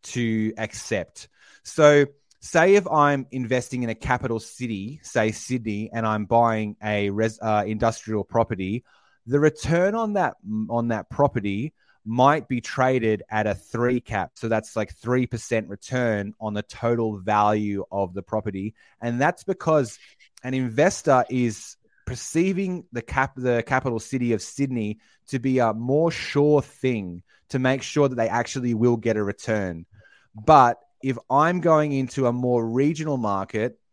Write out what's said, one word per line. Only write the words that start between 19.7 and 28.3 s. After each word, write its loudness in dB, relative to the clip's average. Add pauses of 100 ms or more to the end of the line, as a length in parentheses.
an -6
investor 2
is -4 (280)
perceiving -2
the -6
cap-, -2
the 0
capital 0
city -4
of 0
Sydney -6 (260)
to -4
be 0
a 2
more 0
sure 2
thing -6 (240)
to -4
make 0
sure 2
that -4
they 0
actually -2